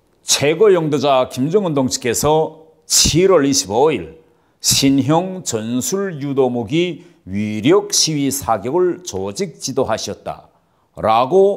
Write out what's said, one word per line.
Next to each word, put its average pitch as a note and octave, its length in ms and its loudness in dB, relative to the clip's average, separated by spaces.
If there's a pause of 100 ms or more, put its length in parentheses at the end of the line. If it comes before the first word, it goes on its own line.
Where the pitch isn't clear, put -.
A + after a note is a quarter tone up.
(240)
최고 E3 500 4
영도자 C#3+ 560 2
김정은 D#3+ 440 0
동지께서 C#3 920 0 (200)
칠월 E3+ 600 4
이십오일 A#2 760 -2 (380)
신형 D#3 840 0
전술 B2+ 800 -4
유도무기 C3+ 840 -2 (200)
위력 G#2+ 680 0
시위 C#3+ 380 0
사격을 C3 720 -2
조직 G2+ 580 -8
지도하셨다라고 G#2 880 -6 (1080)